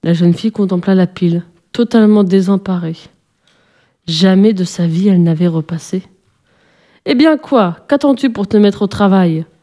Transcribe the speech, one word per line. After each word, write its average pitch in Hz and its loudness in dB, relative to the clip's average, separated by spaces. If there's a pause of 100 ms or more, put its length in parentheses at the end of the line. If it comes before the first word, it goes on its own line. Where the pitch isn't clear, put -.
La 170 -2
jeune 175 2
fille 214 -2
contempla 190 -2
la 185 2
pile, 175 -2 (280)
totalement 214 2
désemparée. 185 -2 (1080)
Jamais 190 2
de 185 -2
sa 175 -4
vie 170 0
elle 185 4
n'avait 170 0
repassé. 165 -6 (1000)
Eh - -2
bien 302 2
quoi, 190 -2 (100)
qu'attends-tu 277 0
pour 202 -4
te 220 -2
mettre 202 2
au 202 -2
travail? 185 0 (180)